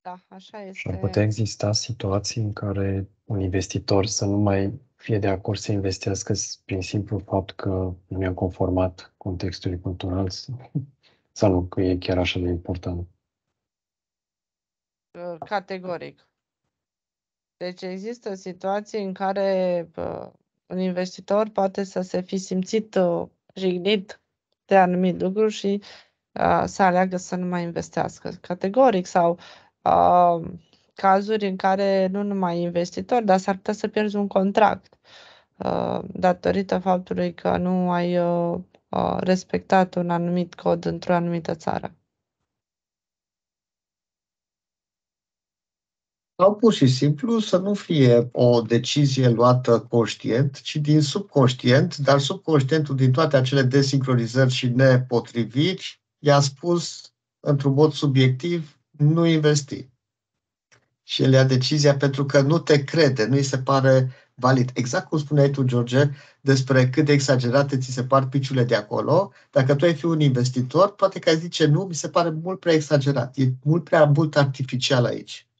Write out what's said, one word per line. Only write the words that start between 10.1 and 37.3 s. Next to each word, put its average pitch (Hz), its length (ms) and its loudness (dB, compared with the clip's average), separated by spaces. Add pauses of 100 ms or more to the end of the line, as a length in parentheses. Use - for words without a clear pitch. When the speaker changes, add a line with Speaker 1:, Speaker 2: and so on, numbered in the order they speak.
Speaker 2:
s-, - 200 -12 (440)
<laughs> - 460 -20
sau 101 140 2
nu, 90 140 0
că 92 140 -8
e 92 160 0
chiar 92 220 -4
așa 90 200 -2
de 90 100 -4
important? 87 600 -8 (2000)
Speaker 1:
Uh, 175 200 -12
categoric. 180 880 -10 (1300)
Deci 180 260 -12
există 196 520 -10
situații 190 680 -8
în 190 80 -8
care, 185 840 -2
uh, 170 340 -10 (360)
un 180 120 -10
investitor 185 720 -4
poate 196 360 -4
să 190 160 -6
se 185 200 -6
fi 185 160 -8
simțit, 190 580 -4
uh, 175 340 0 (260)
jignit 190 680 -2 (440)
de 196 120 2
anumit 180 440 2
lucru 202 280 0
și, 202 340 -4 (500)
uh, 170 340 0
să 185 160 -2
aleagă 185 340 2
să 185 200 -8
nu 180 100 -4
mai 180 160 -4
investească 165 680 -6 (100)
categoric 196 680 0
sau, 175 320 0 (440)
uh, 175 680 4 (440)
cazuri 202 540 0
în 190 80 -4
care 190 500 0
nu 196 160 -4
numai 185 380 -2
investitor, 175 600 -2
dar 190 160 4
s-ar 190 180 -4
putea 202 160 -6
să 214 160 -6
pierzi 214 280 -4
un 202 100 -2
contract, 196 720 0 (580)
uh, - 420 -4 (140)
datorită 185 640 -2
faptului 180 560 -2